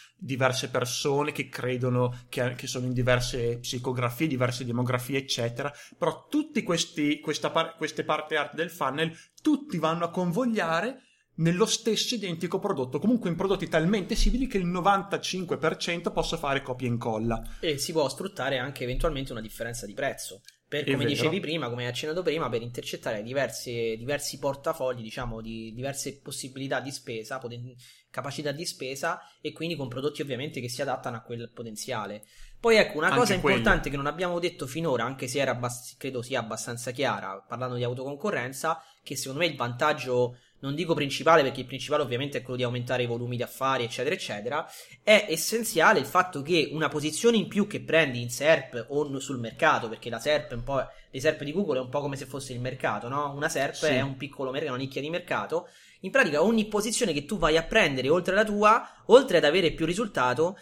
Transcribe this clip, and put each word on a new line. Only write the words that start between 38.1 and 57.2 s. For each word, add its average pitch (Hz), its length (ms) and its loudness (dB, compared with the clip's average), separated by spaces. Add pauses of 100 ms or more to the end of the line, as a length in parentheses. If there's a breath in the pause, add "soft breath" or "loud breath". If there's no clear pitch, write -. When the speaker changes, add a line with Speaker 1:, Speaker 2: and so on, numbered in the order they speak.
Speaker 2:
che - 140 -10
secondo 135 240 -6
me 175 80 4
il 151 80 -4
vantaggio, 123 800 0 (260 loud breath)
non 139 140 -4
dico 165 180 2
principale, 147 480 6
perché 131 200 0
il 127 40 -8
principale 143 380 -2
ovviamente 131 360 -2
è - 20 -8
quello 123 160 -6
di 123 60 -2
aumentare 123 400 0
i 120 40 -2
volumi 120 300 -4
di 117 60 -2
affari, 131 420 0
eccetera, 131 280 -2
eccetera, 127 540 -4 (340 loud breath)
è 202 280 6
essenziale 180 680 4
il 127 60 2
fatto 180 360 2
che 156 320 2
una 151 160 2
posizione 156 480 2
in 170 100 2
più 196 180 2
che - 160 -4
prendi 139 400 4
in 120 80 -6
serp 131 600 2
o 143 180 0
n-, 135 140 -6
sul 135 180 -6
mercato, 117 480 2
perché 110 220 -10
la 113 100 -6
serp 147 320 0
è 123 40 -8
un 117 80 -6
po', 135 220 -2 (260 loud breath)
le 135 100 -10
serp 151 220 2
di 139 100 -6
Google 165 240 0
è 131 40 -2
un 123 60 -6
po' 143 140 -4
come 139 160 -4
se 139 80 -10
fosse 135 260 -10
il 120 80 -8
mercato, 123 480 -4
no? 143 260 -2
Una 143 140 -2
serp 143 280 -2
Speaker 1:
Sì. - 100 -2
Speaker 2:
è 135 160 4
un 139 160 -2
piccolo 135 340 -6
merc-, 147 160 -2
una 127 80 -4
nicchia 135 240 -6
di 147 100 -4
mercato. 160 600 -2 (320 loud breath)
In 190 100 -8
pratica 170 320 6
ogni 220 240 4
posizione 208 460 0
che 170 120 -2